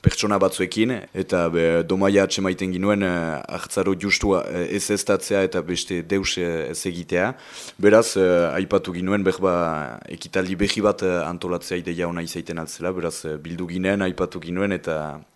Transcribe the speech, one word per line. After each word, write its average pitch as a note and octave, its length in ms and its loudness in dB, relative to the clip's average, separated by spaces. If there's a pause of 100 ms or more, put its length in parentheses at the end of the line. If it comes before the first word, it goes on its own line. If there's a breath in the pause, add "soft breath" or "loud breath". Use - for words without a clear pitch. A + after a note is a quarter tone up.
pertsona - 380 2
batzuekin, F#2+ 540 0 (200)
eta F2+ 360 0
be, E2 340 2
domaia G2 400 4
atsemaiten F#2+ 480 -2
ginuen, G2+ 320 0
eh, E2+ 460 -2
Hartzaro F#2+ 480 -2
justua, G2 520 0
eh, F2 280 -4
ez G2+ 140 -2
eztatzea G2 520 2
eta F#2 180 0
beste F2 460 -4
deus, F#2+ 320 0
eh, E2 320 -2
ez E2+ 160 -6
egitea. F2+ 480 -2 (460 loud breath)
Beraz, A2 360 8
eh, F2 380 4
aipatu F#2 400 0
ginuen, F#2 300 0
berba, E2+ 760 0 (100)
ekitaldi F#2 460 -2
berri G2 280 0
bat, G2+ 200 2
eh, F2 240 2
antolatzea F2 520 -4
ideia E2+ 280 -4
ona E2+ 160 -4
izaiten E2+ 360 -8
altzela, E2 340 -6
beraz, E2+ 320 -6
eh, D#2 140 -6
bildu E2 280 -8
ginen, F#2 360 0
aipatu F2+ 380 -2
ginuen, F2+ 300 -2
eta D2+ 480 -4 (160)